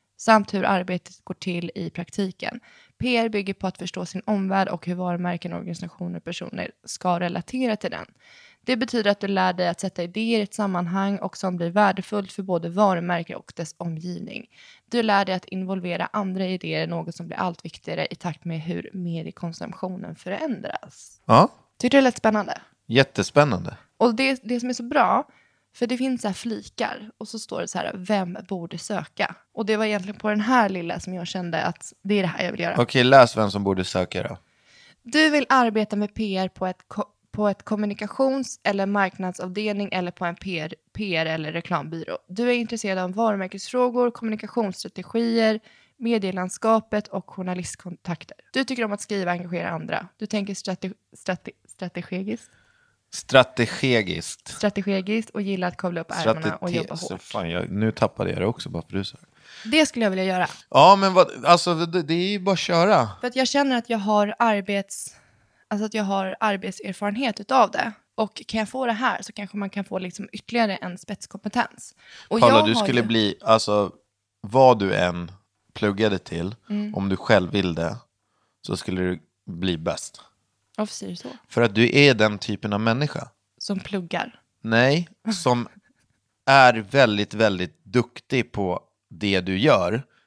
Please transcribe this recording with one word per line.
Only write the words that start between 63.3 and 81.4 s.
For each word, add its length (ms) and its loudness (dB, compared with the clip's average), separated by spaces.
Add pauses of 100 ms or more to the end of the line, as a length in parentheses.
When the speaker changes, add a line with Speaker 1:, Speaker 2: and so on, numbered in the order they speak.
Speaker 1:
jag 120 2
känner 300 2
att 120 -4
jag 80 0
har 420 2
arbets-, 760 -2 (520)
alltså 180 -2
att 80 -6
jag 100 0
har 360 -2
arbetserfarenhet 1000 -2
utav 320 4
det. 200 0 (240)
Och 320 -4
kan 120 -4
jag 100 -2
få 160 -4
det 80 2
här 280 -2
så 120 -14
kanske 240 -10
man 120 -4
kan 160 -6
få 140 -6
liksom 340 -10
ytterligare 420 -2
en 220 -10
spetskompetens. 960 -8 (320)
Och 120 0
Speaker 2:
Paula, 180 4
Speaker 1:
jag 80 4
Speaker 2:
du 80 2
Speaker 1:
har 100 0
Speaker 2:
skulle 180 0
Speaker 1:
ju 60 -2
Speaker 2:
bli, 340 0
alltså, 500 2 (500)
vad 380 6
du 160 0
än 360 -2 (420)
pluggade 460 0
till, 360 -6 (140)
Speaker 1:
Mm. 260 -6
Speaker 2:
om 140 -2
du 80 0
själv 340 4
vill 240 0
det, 200 -2 (640)
så 160 -6
skulle 240 -4
du 180 -2 (260)
bli 320 -2
bäst. 440 -6 (560)
Speaker 1:
Varför 160 -4
säger 180 -12
du 40 -12
så? 120 -14 (220)